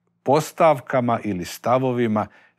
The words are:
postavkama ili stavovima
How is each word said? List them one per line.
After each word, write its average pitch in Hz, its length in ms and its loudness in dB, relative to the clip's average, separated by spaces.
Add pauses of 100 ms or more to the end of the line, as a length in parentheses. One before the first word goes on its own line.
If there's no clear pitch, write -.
(240)
postavkama 139 1000 2
ili 92 220 -6
stavovima 120 840 -2 (320)